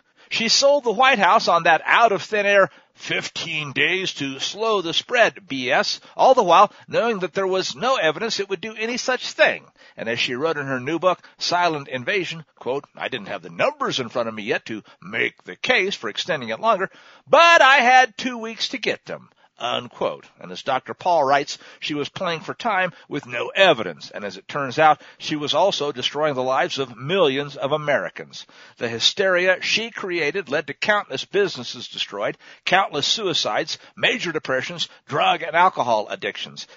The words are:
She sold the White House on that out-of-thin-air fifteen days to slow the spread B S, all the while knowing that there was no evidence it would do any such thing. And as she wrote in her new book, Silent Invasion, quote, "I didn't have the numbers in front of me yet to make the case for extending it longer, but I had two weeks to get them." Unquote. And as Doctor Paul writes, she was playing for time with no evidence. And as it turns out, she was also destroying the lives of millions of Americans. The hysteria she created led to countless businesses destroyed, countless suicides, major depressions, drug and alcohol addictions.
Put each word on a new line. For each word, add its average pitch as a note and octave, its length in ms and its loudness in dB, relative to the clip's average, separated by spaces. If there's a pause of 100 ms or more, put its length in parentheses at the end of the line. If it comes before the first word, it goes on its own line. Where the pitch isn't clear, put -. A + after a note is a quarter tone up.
(300)
She - 180 -2
sold C#4 360 4
the A#3 80 0
White B3+ 280 4
House G3 280 4
on E3+ 160 4
that E3 200 6
out-of-thin-air G3+ 840 4 (240)
fifteen D#3+ 800 -8
days E3+ 400 0
to C3+ 260 -6
slow G#3 420 -2
the E3 120 -6
spread G#3 540 0
B B2+ 240 -4
S, F#3+ 280 0 (160)
all C4 200 6
the B3+ 80 4
while F3+ 280 6 (160)
knowing G3+ 320 0
that F3+ 140 -6
there G3 140 -2
was F#3 280 -2
no B3+ 200 0
evidence F#3+ 440 0
it G3 80 -6
would F#3 140 -6
do A3 140 -8
any A3+ 200 -4
such - 360 -4
thing. C#3 340 2 (320)
And - 100 -8
as A2+ 120 -2
she B2+ 160 -2
wrote D3+ 220 -2
in C#3 100 -6
her C3 120 -4
new D3+ 200 -4
book, F3 200 2 (180)
Silent E3+ 500 -2
Invasion, D#3+ 580 -6 (140)
quote, C3+ 260 -6 (100)
"I E2 120 -6
didn't A2+ 220 -8
have G2+ 120 -8
the E2+ 80 -16
numbers G3 500 -2
in A#2+ 100 -6
front A#2 200 -2
of A2 60 -8
me G#2+ 80 -10
yet A#2 240 -4
to G#2+ 160 -10 (180)
make A2+ 420 -4
the F#2 120 -14
case G3+ 400 0
for A2+ 140 -8
extending A#2+ 400 -6
it G#2+ 120 -6
longer, G3+ 280 0 (380)
but E4+ 340 6
I C4+ 160 8
had B3+ 400 4
two B3 200 -6
weeks A3+ 320 -8
to C4+ 80 -8
get F3+ 280 -6
them." - 240 -12 (300)
Unquote. A#2+ 640 -6 (140)
And F2 120 -16
as F2+ 120 -12
Doctor C3 320 -4
Paul E3+ 280 0
writes, C#3+ 360 0 (200)
she - 140 -6
was D3 160 -4
playing E3+ 300 -6
for C3+ 160 -10
time F#3 380 -2 (140)
with C#3+ 200 -8
no A#2+ 220 -6
evidence. A2+ 600 2
And G2+ 160 -10
as F#2+ 100 -10
it F#2+ 120 -18
turns C#3 320 -4
out, D3+ 240 6 (160)
she - 160 -6
was D3 180 -4
also D3 380 0
destroying C#3+ 420 -2
the B2+ 80 -2
lives C3+ 380 0
of B2 180 -8
millions C#3+ 600 0
of C3+ 140 -4
Americans. A#2 760 -4 (300)
The B2 120 -4
hysteria F3+ 720 2
she A3+ 300 -2
created F3 580 -4
led D3+ 160 -2
to C#3 80 -10
countless G3 520 -2
businesses E3 640 -4
destroyed, A2+ 520 -6 (260)
countless F#3+ 400 0
suicides, D#3 720 -2 (180)
major F#3 360 -2
depressions, D3+ 580 -4 (180)
drug E3 360 0
and D#3+ 120 -6
alcohol B2 540 2
addictions. F#2+ 560 -8 (120)